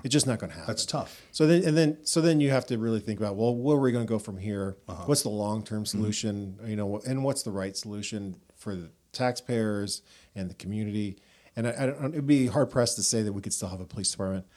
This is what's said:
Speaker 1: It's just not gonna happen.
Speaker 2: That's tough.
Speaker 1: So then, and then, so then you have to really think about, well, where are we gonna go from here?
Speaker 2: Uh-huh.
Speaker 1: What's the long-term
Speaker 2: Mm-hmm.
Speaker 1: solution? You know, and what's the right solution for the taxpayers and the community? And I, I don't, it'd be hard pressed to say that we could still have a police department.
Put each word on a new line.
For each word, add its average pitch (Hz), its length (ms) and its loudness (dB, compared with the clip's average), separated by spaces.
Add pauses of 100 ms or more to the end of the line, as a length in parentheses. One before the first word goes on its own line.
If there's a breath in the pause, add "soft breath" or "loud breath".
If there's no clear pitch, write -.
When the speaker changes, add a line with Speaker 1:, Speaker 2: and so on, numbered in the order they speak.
Speaker 1:
It's 123 80 -2
just 135 140 6
not 117 120 2
gonna 95 140 -8
happen. 80 140 -12
Speaker 2:
That's - 180 -2
tough. - 340 -6 (140 loud breath)
Speaker 1:
So 156 140 4
then, 170 180 6
and 156 140 4
then, 156 260 4
so - 160 2
then 160 220 6
you 139 80 4
have 127 160 2
to 123 100 -2
really 110 240 0
think 104 180 -4
about, 104 180 0
well, 117 200 2
where 139 220 2
are - 20 2
we 127 120 4
gonna 120 120 0
go 110 140 0
from 104 180 -8
here? 98 400 -4 (100)
Speaker 2:
Uh-huh. 90 200 -10
Speaker 1:
What's 139 160 2
the 113 80 -2
long-term 107 540 -2
Speaker 2:
Mm-hmm. 104 140 -4
Speaker 1:
solution? 101 680 -2
You 107 100 -4
know, 104 300 -4
and 131 180 0
what's 139 180 0
the 117 100 -8
right 98 220 -4
solution 104 640 -8 (180)
for 104 220 -8
the 85 140 -10 (220)
taxpayers 110 880 -2 (320 soft breath)
and 92 160 -6
the - 40 -12
community? 104 640 -4 (400 soft breath)
And 117 100 0
I, 117 120 -2
I 135 80 0
don't, 139 260 -2
it'd 147 140 -4
be 139 220 6
hard 135 220 2
pressed 120 260 2
to 104 60 -4
say 110 200 2
that 104 100 0
we 98 80 -6
could 98 140 -6
still 101 140 -4
have 92 120 -6
a 90 60 -10
police - 240 -4
department. 95 340 -2 (120)